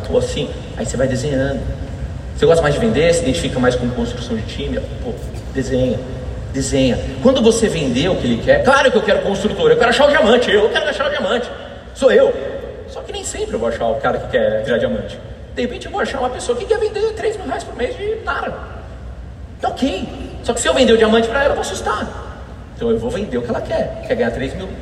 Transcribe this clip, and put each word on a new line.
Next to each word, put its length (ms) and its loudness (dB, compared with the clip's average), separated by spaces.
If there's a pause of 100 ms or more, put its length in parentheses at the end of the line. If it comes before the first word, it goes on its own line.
Pô, 100 0
assim, 320 0 (280)
aí 100 -4
você 100 -4
vai 120 2
desenhando. 520 0 (760)
Você 100 4
gosta 160 6
mais 120 2
de 60 0
vender? 320 4
Se 100 4
identifica 360 0
mais 160 4
com 160 0
construção 460 -4
de 60 -4
time? 380 -4 (240)
Pô, 80 -4 (400)
desenha, 480 0 (520)
desenha. 460 2 (240)
Quando 200 6
você 260 6
vender 400 0
o 80 2
que 100 -2
ele 160 2
quer, 220 4
claro 260 6
que 60 2
eu 60 4
quero 180 4
construtor, 500 0
eu 60 8
quero 140 4
achar 160 6
o 40 8
diamante, 400 6
eu 200 6
quero 180 0
achar 200 -2
o 20 2
diamante. 400 -2 (440)
Sou 160 6
eu. 220 6 (560)
Só 140 -10
que 100 -12
nem 100 -8
sempre 320 -6
eu 40 -4
vou 100 0
achar 180 -2
o 100 0
cara 220 0
que 100 -8
quer 360 2
virar 140 0
diamante. 400 -2 (360)
De 80 -2
repente 240 -6
eu 60 -10
vou 80 -4
achar 180 -2
uma 120 -2
pessoa 260 -4
que 80 -6
quer 140 2
vender 340 0
três 240 -2
mil 100 -10
reais 160 -6
por 140 -12
mês 200 -4
de 280 -4
nara. 300 -4 (1080)
Tá 80 -2
ok. 400 -2 (340)
Só 120 -2
que 60 -2
se 80 0
eu 60 2
vender 200 6
o 20 6
diamante 320 6
pra 120 0
ela, 100 0
eu 40 0
vou 60 -2
assustar. 480 -4 (680)
Então 160 -2
eu 80 2
vou 120 -4
vender 260 -4
o 60 0
que 80 -6
ela 100 -2
quer. 460 -4
Quer 80 0
ganhar 160 0
três 240 -6
mil? 140 -8 (140)